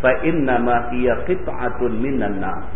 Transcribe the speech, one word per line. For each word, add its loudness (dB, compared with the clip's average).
fa 6
innama 2
hiya 2
qit'atun -2
minan -2
nar. -4